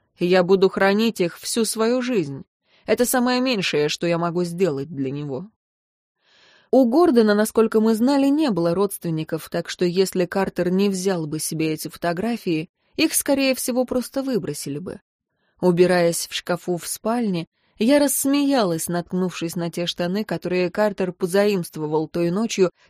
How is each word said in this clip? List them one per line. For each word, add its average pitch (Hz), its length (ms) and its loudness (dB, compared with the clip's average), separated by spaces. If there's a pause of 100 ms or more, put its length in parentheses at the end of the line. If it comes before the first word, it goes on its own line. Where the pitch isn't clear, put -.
(180)
Я 180 240 4
буду 185 260 6
хранить 202 520 2
их 170 180 -2
всю - 260 -2
свою 226 360 0
жизнь. 185 440 -4 (420)
Это 226 180 2
самое 247 360 0
меньшее, 185 480 0
что 160 180 -4
я 170 100 2
могу 170 280 -2
сделать 170 440 -2
для 139 220 -4
него». 143 400 -8 (1300)
У 269 100 6
Гордона, 233 480 4
насколько 220 460 2
мы 220 140 2
знали, 269 320 2
не 285 240 2
было 170 240 0
родственников, 165 760 -4
так 170 200 -6
что - 160 -4
если 180 400 0
Картер 180 460 -2
не 196 180 2
взял 185 400 -2
бы 151 100 -6
себе 156 340 -4
эти 156 140 -8
фотографии, 175 840 -4 (280)
их, 311 180 0
скорее 269 400 0
всего, 247 300 -2
просто 254 400 -6
выбросили 147 560 -6
бы. - 200 -12 (600)
Убираясь 175 640 4
в - 80 -12
шкафу 180 420 -4
в - 120 -10
спальне, 214 580 -2 (320)
я 277 220 4
рассмеялась, 269 880 0
наткнувшись 175 640 -4
на 170 160 -4
те 175 160 -6
штаны, 180 380 -4
которые 180 440 -2
Картер 196 440 -2
позаимствовал 170 960 0
той 170 240 -2
ночью, 190 380 0 (200)